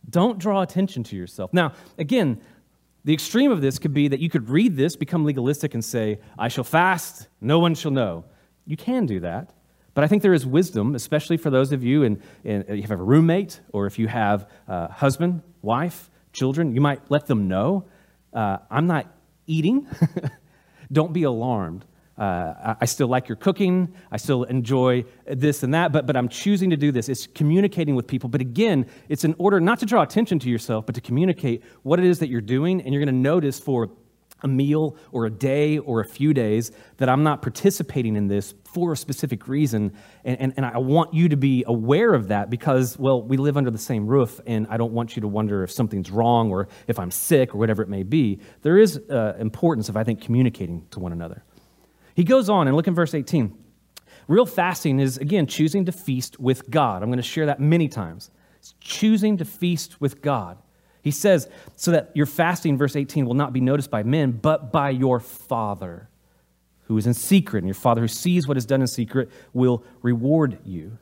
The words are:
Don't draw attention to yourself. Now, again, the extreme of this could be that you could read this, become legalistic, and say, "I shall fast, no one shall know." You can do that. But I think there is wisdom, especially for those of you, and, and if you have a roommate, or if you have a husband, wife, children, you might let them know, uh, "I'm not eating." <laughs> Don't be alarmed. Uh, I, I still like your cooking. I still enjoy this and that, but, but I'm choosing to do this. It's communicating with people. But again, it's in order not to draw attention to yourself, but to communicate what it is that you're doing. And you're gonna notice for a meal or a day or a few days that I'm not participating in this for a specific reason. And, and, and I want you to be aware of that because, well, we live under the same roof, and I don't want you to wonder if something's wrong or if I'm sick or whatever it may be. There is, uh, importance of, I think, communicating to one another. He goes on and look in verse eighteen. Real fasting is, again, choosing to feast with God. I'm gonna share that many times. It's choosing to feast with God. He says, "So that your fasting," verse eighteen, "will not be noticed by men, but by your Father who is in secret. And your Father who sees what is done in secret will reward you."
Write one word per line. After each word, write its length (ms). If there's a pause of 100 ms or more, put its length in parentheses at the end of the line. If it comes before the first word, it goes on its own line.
Don't 300
draw 220
attention 440
to 120
yourself. 340
Now, 220 (240)
again, 420 (640)
the 100
extreme 380
of 80
this 200
could 140
be 140
that 120
you 100
could 200
read 280
this, 180
become 300
legalistic, 480
and 100
say, 360 (200)
"I 80
shall 160
fast, 640 (140)
no 180
one 160
shall 160
know." 320 (420)
You 120
can 300
do 120
that. 340 (400)
But 120
I 20
think 140
there 120
is 120
wisdom, 500
especially 400
for 140
those 240
of 100
you, 200
and, 180 (240)
and 240
if 80
you 60
have 80
a 120
roommate, 560 (140)
or 140
if 120
you 80
have 400 (220)
a 200
husband, 520 (200)
wife, 480 (220)
children, 420
you 60
might 220 (100)
let 160
them 220
know, 340 (500)
uh, 260 (100)
"I'm 180
not 180 (420)
eating." 380 (540)
<laughs> 520
Don't 200
be 120
alarmed. 600 (340)
Uh, 360 (100)
I, 180
I 40
still 220
like 220
your 80
cooking. 580 (160)
I 60
still 260
enjoy 640 (200)
this 380
and 100
that, 180
but, 140
but 100
I'm 140
choosing 400
to 80
do 140
this. 180
It's 160
communicating 720
with 100
people. 240
But 120
again, 440 (240)
it's 140
in 160
order 200
not 200
to 80
draw 160
attention 360
to 100
yourself, 360
but 100
to 60
communicate 640 (180)
what 160
it 80
is 140
that 80
you're 140
doing. 400
And 120
you're 80
gonna 160
notice 420
for 300 (540)
a 40
meal 500 (140)
or 140
a 60
day 480
or 220
a 40
few 280
days 380 (260)
that 120
I'm 140
not 180
participating 760
in 120
this 260 (120)
for 260
a 60
specific 500
reason. 460 (300)
And, 160
and, 180
and 80
I 120
want 380
you 140
to 80
be 280
aware 480
of 140
that 240
because, 480
well, 240
we 140
live 200
under 140
the 80
same 260
roof, 400
and 240
I 80
don't 160
want 220
you 60
to 60
wonder 360
if 80
something's 400
wrong 400
or 160 (200)
if 120
I'm 120
sick 440
or 20
whatever 240
it 80
may 140
be. 360 (220)
There 160
is, 200 (120)
uh, 300
importance 500
of, 80
I 60
think, 180
communicating 680
to 80
one 140
another. 300 (680)
He 120
goes 240
on 180
and 80
look 120
in 60
verse 200
eighteen. 440 (680)
Real 180
fasting 540
is, 180
again, 300
choosing 380
to 80
feast 480
with 280
God. 320
I'm 80
gonna 120
share 240
that 160
many 260
times. 440 (280)
It's 220
choosing 560
to 80
feast 560
with 200
God. 360 (440)
He 100
says, 380 (280)
"So 140
that 220
your 120
fasting," 520
verse 200
eighteen, 280
"will 80
not 200
be 80
noticed 280
by 140
men, 300
but 400
by 160
your 320
Father 880 (800)
who 100
is 100
in 60
secret. 460
And 80
your 80
Father 260
who 80
sees 360
what 120
is 80
done 160
in 60
secret 420 (240)
will 320 (160)
reward 640
you." 360